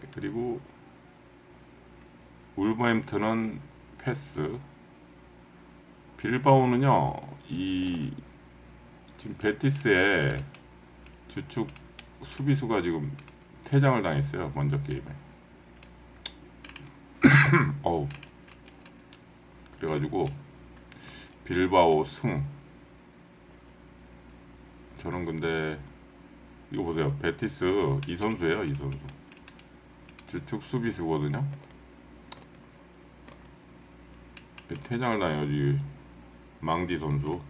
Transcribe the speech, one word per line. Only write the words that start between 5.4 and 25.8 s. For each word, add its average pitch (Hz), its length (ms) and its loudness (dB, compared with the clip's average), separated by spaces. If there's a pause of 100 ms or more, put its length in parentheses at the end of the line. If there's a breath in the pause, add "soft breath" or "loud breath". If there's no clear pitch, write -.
빌바오는요, 127 960 4 (340)
이 90 640 -2 (1040)
지금 104 200 -12
베티스의 98 1040 4 (880)
주축 - 400 -6 (540)
수비수가 135 580 0
지금 80 340 -2 (480)
퇴장을 139 400 4
당했어요, 78 500 0
먼저 71 300 0
게임에. 67 200 -6 (2250)
<clears throat> 139 640 6
어우. 82 240 0 (1700)
그래가지고 78 460 -2 (1200 loud breath)
빌바오 90 580 6
승. 71 420 -4 (2500)
저는 87 260 -6
근데 78 540 -2 (920)